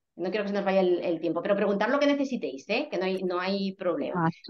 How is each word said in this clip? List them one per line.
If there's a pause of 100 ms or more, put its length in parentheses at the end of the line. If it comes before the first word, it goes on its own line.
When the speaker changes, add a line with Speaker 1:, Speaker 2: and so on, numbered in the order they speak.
(160)
Speaker 1:
no
quiero
que
se
nos
vaya
el,
el
tiempo,
pero
preguntad
lo
que
necesitéis,
¿eh?
Que
no
hay,
no
hay
problema.
Speaker 2:
Ah, (200)